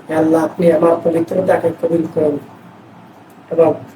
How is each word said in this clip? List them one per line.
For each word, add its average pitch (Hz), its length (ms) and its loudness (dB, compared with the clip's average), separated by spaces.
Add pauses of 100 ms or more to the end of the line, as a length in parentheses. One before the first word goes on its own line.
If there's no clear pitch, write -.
হে 160 60 -6
আল্লাহ, 160 300 2
আপনি 170 280 0
আমার 165 320 2
পবিত্রতাকে 170 680 0 (120)
কবুল 165 320 -2
করুন। 147 240 0 (1120)
এবং 160 240 2 (220)